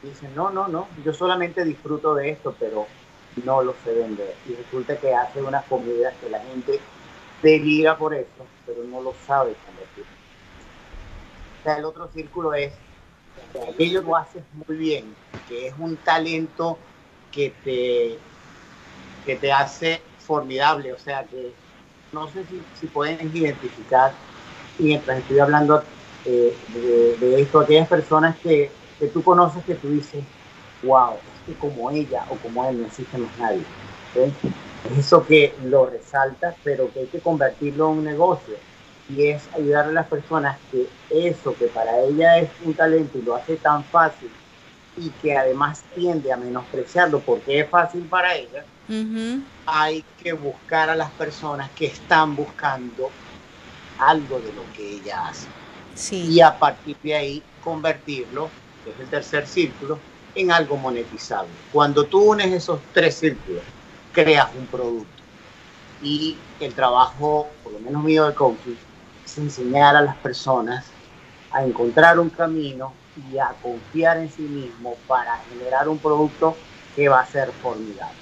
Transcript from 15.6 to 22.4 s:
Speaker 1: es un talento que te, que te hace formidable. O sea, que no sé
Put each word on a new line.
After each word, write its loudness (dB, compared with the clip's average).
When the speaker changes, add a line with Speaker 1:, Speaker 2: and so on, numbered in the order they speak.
Speaker 1:
es -14
un -8
talento -2
que -4
te, -2
que -4
te 0
hace 0
formidable. 0
O -14
sea, -8
que -14
no -10
sé -12